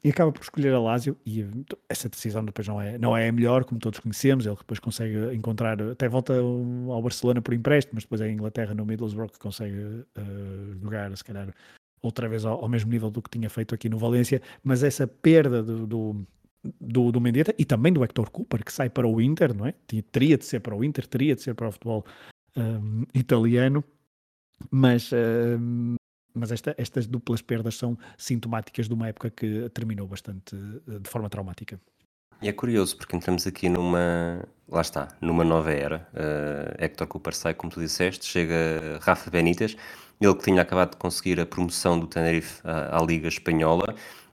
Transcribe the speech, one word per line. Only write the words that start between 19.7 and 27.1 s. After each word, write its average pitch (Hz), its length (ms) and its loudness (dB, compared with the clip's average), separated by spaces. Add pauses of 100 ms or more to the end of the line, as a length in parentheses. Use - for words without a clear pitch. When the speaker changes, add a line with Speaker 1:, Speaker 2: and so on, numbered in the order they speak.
Speaker 1:
Tinha, 110 160 -4
teria 139 340 4
de - 60 -6
ser - 160 -4
para 107 160 -6
o 107 80 -2
Inter, 143 240 -2
teria 135 260 2
de - 80 -2
ser 120 140 -6
para 113 140 -4
o - 20 -4
futebol, 113 340 -6 (520)
ehm, 110 460 -2 (120)
italiano, 123 640 4 (880)
mas, 127 440 4
ehm, 120 840 2 (380)
mas 117 180 -4
esta, 120 260 -4
estas 120 300 -4
duplas 117 340 -4